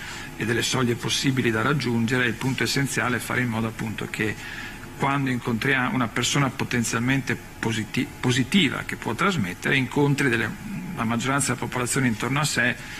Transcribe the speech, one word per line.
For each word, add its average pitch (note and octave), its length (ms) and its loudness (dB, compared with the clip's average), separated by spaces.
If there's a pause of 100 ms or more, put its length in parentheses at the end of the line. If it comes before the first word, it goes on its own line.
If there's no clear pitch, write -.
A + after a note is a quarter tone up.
(360)
e - 80 -4
delle A2+ 180 2
soglie A#2+ 340 2
possibili A#2+ 560 0
da A2 100 2
raggiungere, B2 640 2
il A2 80 0
punto B2 300 -2
essenziale A#2+ 540 0
è - 20 -6
fare B2 220 0
in B2 80 0
modo A2+ 180 0
appunto A2+ 420 -6
che G#2+ 240 -2 (640)
quando C#3 320 2
incontriamo B2+ 640 0
una B2 140 0
persona B2+ 420 2
potenzialmente B2 840 0 (220)
positi-, A2 480 -2 (120)
positiva B2+ 680 2
che - 120 -8
può - 180 -4
trasmettere, C#3+ 600 0
incontri C#3+ 520 2
delle, A2+ 220 2 (460)
la A#2+ 80 -2
maggioranza B2 440 0
della A#2+ 180 -2
popolazione B2+ 400 0
intorno B2 340 0
a D3+ 40 4
sé B2 320 2 (240)